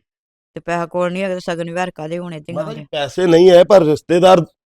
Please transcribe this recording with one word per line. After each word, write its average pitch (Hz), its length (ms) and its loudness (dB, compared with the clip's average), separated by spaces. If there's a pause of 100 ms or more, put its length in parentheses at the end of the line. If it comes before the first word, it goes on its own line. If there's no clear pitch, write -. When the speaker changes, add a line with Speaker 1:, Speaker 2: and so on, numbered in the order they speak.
(540)
Speaker 1:
ਤੇ 160 60 -16
ਪੈਸਾ 170 260 -8
ਕੋਲ 175 260 -6
ਨਹੀਂ 190 120 -8
ਹੈਗਾ, 185 100 -6
ਤੇ 180 60 -10
ਸਗਨ 170 340 -10
ਵਿਹਾਰ 180 180 -8
ਕਾਹਦੇ 156 260 -12
ਹੋਣੇ 175 220 -14
ਧੀਆਂ 147 160 -16
Speaker 2:
ਮਾਤਾ 156 180 -10
ਜੀ, 151 60 -16
Speaker 1:
ਦੇ? 143 120 -20
Speaker 2:
ਪੈਸੇ 147 340 -4
ਨਹੀਂ 170 240 6
ਹੈ, 180 140 6
ਪਰ 190 200 4
ਰਿਸ਼ਤੇਦਾਰ 170 580 2 (260)